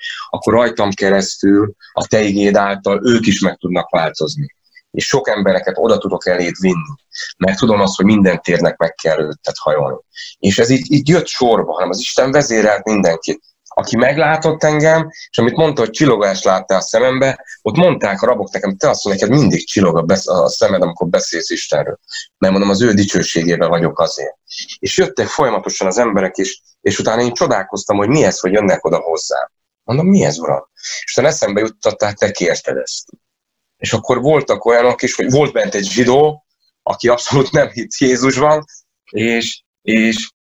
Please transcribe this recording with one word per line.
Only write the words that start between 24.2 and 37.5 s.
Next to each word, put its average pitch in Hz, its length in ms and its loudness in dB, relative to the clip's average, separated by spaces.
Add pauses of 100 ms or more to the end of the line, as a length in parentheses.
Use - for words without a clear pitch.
És - 200 -4
jöttek 175 280 0
folyamatosan 104 600 -2
az 92 120 0
emberek 98 380 0
is, - 260 -6 (180)
és 98 180 -2
utána 117 240 0
én 120 100 0
csodálkoztam, 107 640 -2
hogy 101 120 0
mi 143 160 4
ez, 92 160 0
hogy 92 120 0
jönnek 101 320 2
oda 85 140 0
hozzám. 76 520 -4 (320)
Mondom, 139 240 0
"Mi 196 180 4
ez, 73 140 -2
Uram?" 80 300 -4 (360)
És - 80 -10
utána 131 160 2
eszembe 107 320 -2
jutott, 110 420 -4
"Hát 104 160 -4
te 104 120 0
kérted 78 460 -4
ezt." - 280 -8 (720)
És - 160 -6
akkor 117 280 -2
voltak 135 440 0
olyanok 120 380 4
is, 127 120 -2
hogy 107 160 -2
volt 139 220 2
bent 104 220 -2
egy 101 120 -4
zsidó, 131 600 2 (360)
aki - 260 -2
abszolút 131 420 0